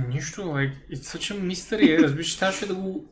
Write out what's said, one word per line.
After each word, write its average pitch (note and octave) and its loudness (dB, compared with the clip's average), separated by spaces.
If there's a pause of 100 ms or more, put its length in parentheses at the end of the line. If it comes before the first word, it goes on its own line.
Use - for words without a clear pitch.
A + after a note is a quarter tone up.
нищо, - -6
like, C#3 0 (220)
it's C#3+ -10
such G3+ -6
a F#3 -2
mystery, F3+ 4
е, D#3 8
разбираш, D3+ 2
че - -6
трябваше F#3+ 0
да F#3+ -2
го, F#3+ -6